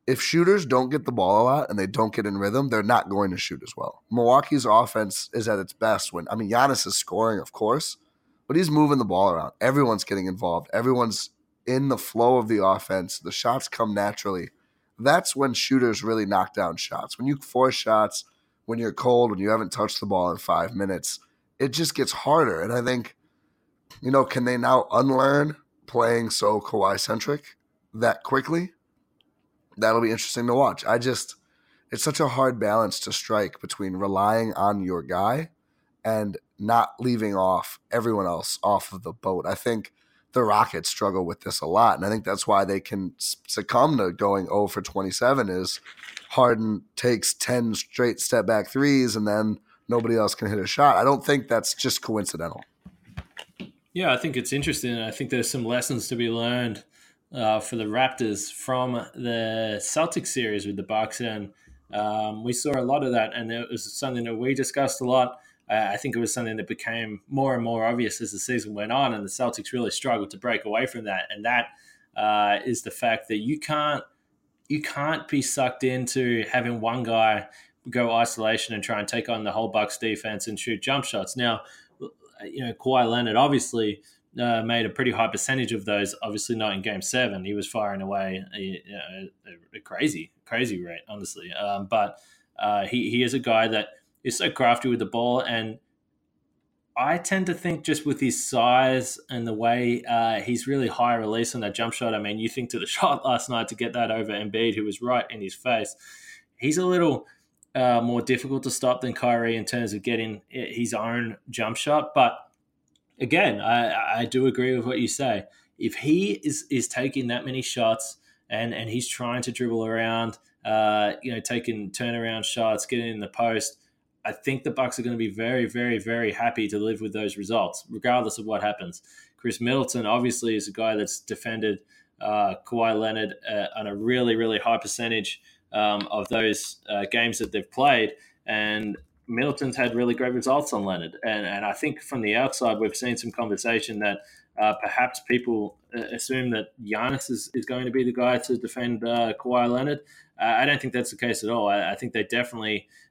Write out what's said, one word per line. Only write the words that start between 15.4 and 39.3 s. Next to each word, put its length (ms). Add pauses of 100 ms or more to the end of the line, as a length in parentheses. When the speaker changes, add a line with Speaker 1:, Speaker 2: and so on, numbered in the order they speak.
Speaker 1:
shooters 500
really 200
knock 300
down 220
shots. 420
When 80
you 100
force 380
shots, 500 (420)
when 120
you're 140
cold, 380
when 100
you 100
haven't 220
touched 260
the 80
ball 240
in 80
five 360
minutes, 440 (400)
it 140
just 220
gets 180
harder. 480
And 120
I 100
think, 340 (840)
you 100
know, 140
can 200
they 120
now 360
unlearn 640 (300)
playing 440
so 300
Kawhi-centric 960 (380)
that 280
quickly? 500 (1040)
That'll 240
be 100
interesting 360
to 80
watch. 320
I 120
just, 380 (560)
it's 100
such 180
a 80
hard 300
balance 420
to 120
strike 480
between 340
relying 600
on 280
your 200
guy 480 (540)
and 340 (200)
not 400
leaving 360
off 440 (120)
everyone 360
else 360
off 300
of 100
the 100
boat. 340